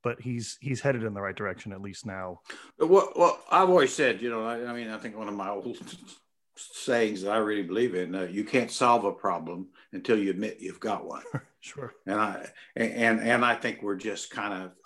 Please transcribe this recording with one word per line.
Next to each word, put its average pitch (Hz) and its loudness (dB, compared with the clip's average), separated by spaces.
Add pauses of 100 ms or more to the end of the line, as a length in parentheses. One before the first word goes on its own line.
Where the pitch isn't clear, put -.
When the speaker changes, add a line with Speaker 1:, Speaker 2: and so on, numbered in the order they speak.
Speaker 1:
but 120 -4
he's, 120 -6
he's 127 -4
headed 127 2
in 110 -2
the 101 -6
right 98 -4
direction, 101 -6
at 98 -12
least 101 -12
now. 92 -8 (380)
Speaker 2:
Well, 175 6
well, 170 4
I've 185 8
always 156 6
said, 117 2
you 120 -2
know, 113 -4
I, 117 -6
I - -6
mean, 117 -8
I 110 -8
think 110 -10
one 107 -8
of 101 -6
my 98 -4
old 104 -6 (460)
<laughs> - -20
sayings 110 0
that 101 -2
I 113 2
really 104 0
believe 101 0
in, 90 -2
uh, 95 -4
you 95 -4
can't 120 0
solve 117 4
a 98 2
problem 90 -4 (240)
until 107 0
you 98 0
admit 104 -4
you've 90 -12
got 107 -4
one. - -12
Speaker 1:
<laughs> - -6 (220)
Sure. 127 -14 (100)
Speaker 2:
And 104 -2
I, 101 -2 (300)
and, 113 2
and 117 4
I 120 4
think 117 -4
we're 101 -2
just 98 -8
kind 104 -6
of 90 -8 (140)